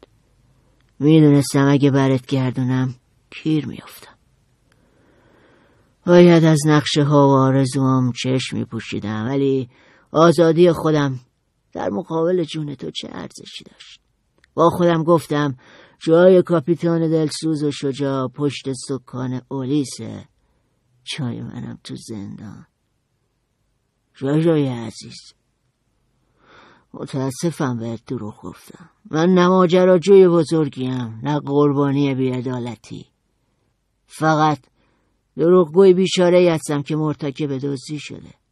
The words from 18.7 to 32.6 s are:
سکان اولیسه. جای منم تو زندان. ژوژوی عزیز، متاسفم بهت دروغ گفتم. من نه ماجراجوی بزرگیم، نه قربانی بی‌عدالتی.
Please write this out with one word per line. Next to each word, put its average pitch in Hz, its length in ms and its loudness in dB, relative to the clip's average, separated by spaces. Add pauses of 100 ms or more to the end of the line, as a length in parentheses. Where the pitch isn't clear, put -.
سکان 127 600 -10
اولیسه. 127 800 -8 (760)
جای 117 380 -10
منم 120 420 -14
تو 131 120 -16
زندان. 104 720 -16 (1500)
ژوژوی 151 480 0
عزیز، - 680 -12 (1600)
متاسفم 135 840 -6
بهت 113 280 -10
دروغ 107 360 -12
گفتم. - 480 -20 (220)
من 165 180 0
نه 180 180 4
ماجراجوی 185 800 4
بزرگیم، 127 960 -2
نه 147 160 -2
قربانی 143 760 0
بی‌عدالتی. 127 880 -8 (1000)